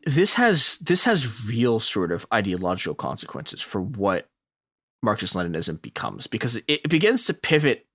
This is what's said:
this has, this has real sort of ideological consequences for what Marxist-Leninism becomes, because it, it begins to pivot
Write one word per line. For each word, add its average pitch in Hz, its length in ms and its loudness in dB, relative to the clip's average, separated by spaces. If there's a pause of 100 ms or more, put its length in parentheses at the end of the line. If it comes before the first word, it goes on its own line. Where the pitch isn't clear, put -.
this 160 300 4
has, 226 440 2
this 175 260 2
has 127 440 0
real 117 320 2
sort 90 320 -2
of 82 220 -4
ideological 90 640 0
consequences - 640 -8
for - 180 -4
what 98 480 -2 (760)
Marxist-Leninism 87 760 -2
becomes, - 460 -10
because 117 300 -4
it, - 100 -8
it 147 220 0
begins 202 380 2
to 175 80 0
pivot 151 600 2